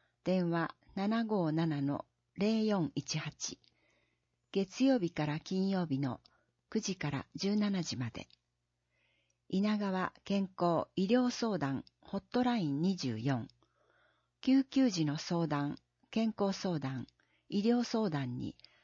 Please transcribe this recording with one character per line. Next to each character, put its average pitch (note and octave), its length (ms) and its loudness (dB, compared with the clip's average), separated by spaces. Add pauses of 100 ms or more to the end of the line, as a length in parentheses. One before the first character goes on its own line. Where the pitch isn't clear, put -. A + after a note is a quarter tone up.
(240)
電 F3+ 260 2
話、 E3 240 -2 (200)
七 A3 300 0
五 G3 260 2
七 D#3 300 2
の C#3 240 -2 (320)
零 A3 280 2
四 G3 300 2
一 - 240 -4
八。 - 400 -10 (920)
月 G3 320 0
曜 C4+ 140 6
日 E3+ 120 0
か D3+ 140 -2
ら D3+ 160 -2
金 F#3+ 280 0
曜 F#3 180 0
日 C3+ 120 0
の C3+ 220 -2 (500)
九 A3 100 -2
時 G3 160 -4
か D3 140 -4
ら C#3 160 -6 (100)
十 G3 200 0
七 G3+ 260 2
時 - 140 -6
ま A#2 140 -4
で。 - 180 -12 (1200)
稲 G#3 300 0
川 F#3+ 340 -2 (120)
健 G3 180 0
康 F3 520 0
医 F#3+ 120 0
療 B3 240 4
相 A3 280 -2
談 C#3 260 -2 (180)
ホ - 160 -6
ッ - 120 -10
ト B3 140 2
ラ A#3+ 120 2
イ E3 140 0
ン C#3+ 120 0
二 F#3 140 2
十 A#2+ 220 -4
四。 A#2+ 300 -2 (920)
救 C4+ 220 4
急 C4 260 2
時 E3+ 160 0
の C#3+ 100 0
相 E3+ 300 0
談、 D3 320 -2 (320)
健 A3 280 0
康 G3 140 2
相 F3+ 260 -2
談、 C3 280 -6 (420)
医 G3+ 140 0
療 A#3+ 200 2
相 A3 280 0
談 C3 260 -4
に、 B2 180 -6 (300)